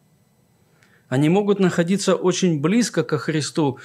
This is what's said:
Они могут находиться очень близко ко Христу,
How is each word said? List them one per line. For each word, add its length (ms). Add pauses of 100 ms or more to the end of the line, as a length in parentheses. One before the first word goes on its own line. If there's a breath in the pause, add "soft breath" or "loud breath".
(1080 soft breath)
Они 220
могут 300
находиться 560
очень 460
близко 420
ко 140
Христу, 680